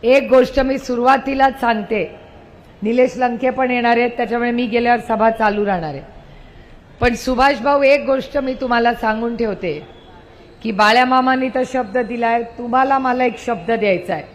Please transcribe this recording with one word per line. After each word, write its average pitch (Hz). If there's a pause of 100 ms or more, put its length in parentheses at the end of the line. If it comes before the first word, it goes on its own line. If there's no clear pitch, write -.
एक 262
गोष्ट 254
मी 269
सुरुवातीलाच 262
सांगते, 220 (640)
निलेश 247
लंके 247
पण 254
येणार 240
आहेत, 240
त्याच्यामुळे 240
मी 240
गेल्यावर 240
सभा 226
चालू 208
राहणार 175
आहे. 139 (1000)
पण 240
सुभाष 254
भाऊ, 285
एक 269
गोष्ट 262
मी 262
तुम्हाला 240
सांगून 226
ठेवते 190 (760)
की 220
बाळ्या 214
मामांनी 262
तर 262 (120)
शब्द 247
दिलाय, 233
तुम्हाला 262
मला 254
एक 254
शब्द 226
द्यायचा 202
आहे. 160 (120)